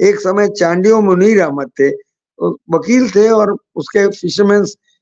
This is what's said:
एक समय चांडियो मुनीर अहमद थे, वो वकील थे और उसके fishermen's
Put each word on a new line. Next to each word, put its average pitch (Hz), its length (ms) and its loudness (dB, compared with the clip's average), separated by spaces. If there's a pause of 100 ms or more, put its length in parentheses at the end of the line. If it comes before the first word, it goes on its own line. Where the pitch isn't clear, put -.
एक 202 180 2
समय 202 300 -2
चांडियो 196 520 0
मुनीर 196 400 2
अहमद 139 380 -4
थे, 139 100 2 (520)
वो - 180 -4 (100)
वकील 226 420 0
थे 208 180 4
और 214 280 0 (180)
उसके 196 320 -2
fishermen's 202 680 -2 (260)